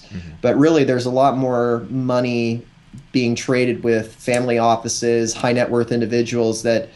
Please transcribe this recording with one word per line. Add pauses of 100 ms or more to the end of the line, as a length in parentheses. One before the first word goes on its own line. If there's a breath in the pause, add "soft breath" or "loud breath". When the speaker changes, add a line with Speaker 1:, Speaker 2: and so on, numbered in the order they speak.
Speaker 1:
Mm-hmm. (120)
Speaker 2:
But
really,
there's
a
lot
more (100)
money (480)
being
traded
with
family
offices,
high
net
worth
individuals
that